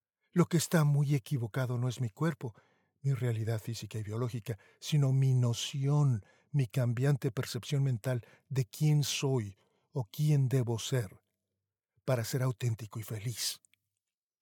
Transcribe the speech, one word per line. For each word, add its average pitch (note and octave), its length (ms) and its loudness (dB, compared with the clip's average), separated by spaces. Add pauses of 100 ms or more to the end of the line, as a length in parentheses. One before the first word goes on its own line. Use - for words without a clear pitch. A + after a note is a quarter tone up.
(320)
Lo F3 140 4
que E3+ 120 2
está D#3 260 4
muy D3 300 4
equivocado B2+ 640 -2
no B2+ 100 0
es A#2+ 120 -6
mi A#2+ 100 -2
cuerpo, D3+ 440 -4 (480)
mi C#3 120 0
realidad A#2 460 -2
física A2 380 -10
y A2 40 -6
biológica, A2+ 560 -6 (220)
sino C#3 320 2
mi C3+ 220 4
noción, C3+ 880 2 (280)
mi C#3 140 2
cambiante B2+ 640 0
percepción C3+ 520 -4
mental B2+ 420 -2 (240)
de C3 180 0
quién D3+ 360 2
soy B2+ 560 -2 (340)
o C3+ 120 -4
quién D3 440 2
debo A#2 300 0
ser A#2 420 -4 (840)
para A#2+ 200 0
ser B2+ 180 -4
auténtico A#2 580 -4
y - 20 -10
feliz. A2+ 580 -8 (800)